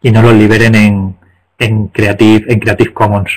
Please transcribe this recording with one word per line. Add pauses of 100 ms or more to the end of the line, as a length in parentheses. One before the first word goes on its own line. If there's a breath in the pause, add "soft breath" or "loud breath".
y
no
los
liberen
en, (420)
en
Creative,
en
Creative
Commons.